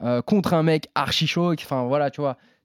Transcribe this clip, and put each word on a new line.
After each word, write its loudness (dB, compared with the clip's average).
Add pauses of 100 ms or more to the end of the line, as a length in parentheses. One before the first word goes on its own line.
Euh, 0
contre 0
un 4
mec 0
archi 0
chaud, 0
qui, -8
enfin, -4
voilà, 0
tu -10
vois. -2 (280)